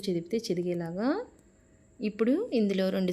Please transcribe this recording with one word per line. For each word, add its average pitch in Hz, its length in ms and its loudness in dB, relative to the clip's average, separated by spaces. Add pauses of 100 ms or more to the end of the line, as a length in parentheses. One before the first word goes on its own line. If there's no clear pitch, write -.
చిదిపితే 175 400 -2
చిదిగేలాగా. 175 640 -2 (1000)
ఇప్పుడు 214 240 2 (260)
ఇందులో 196 280 2 (100)
రెండు 185 160 2